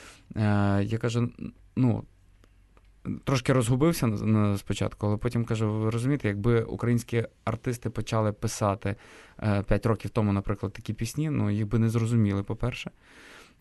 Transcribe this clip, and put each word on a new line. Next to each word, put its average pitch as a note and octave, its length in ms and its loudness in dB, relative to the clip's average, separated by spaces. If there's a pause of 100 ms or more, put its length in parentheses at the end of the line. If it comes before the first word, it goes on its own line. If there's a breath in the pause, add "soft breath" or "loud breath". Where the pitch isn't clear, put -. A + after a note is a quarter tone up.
(360 loud breath)
Е, G2+ 480 2
я A2 140 -2
кажу, A#2+ 320 0 (460)
ну, A2+ 280 2 (1200)
трошки C3 300 2
розгубився B2+ 540 2
на, G#2 180 0
на G#2 320 4
спочатку, G2+ 500 -4
але G#2 100 0
потім A#2 280 -2
кажу: A2 280 0
Ви A2 160 0
розумієте, A#2+ 380 0
якби G#2+ 340 2
українські A#2 640 -2 (200)
артисти A2+ 440 -4
почали A2 420 -2
писати, G2+ 640 -2 (480 soft breath)
е, G2+ 200 2
п'ять - 220 0
років A2 260 -2
тому, G#2 220 2
наприклад, G2+ 400 -2
такі A2 200 -6
пісні, D3 360 -4
ну, A2 200 0
їх G#2 180 0
би A2+ 120 2
не A2+ 100 4
зрозуміли, A2 540 2
по-перше. A#2+ 480 -6 (680 soft breath)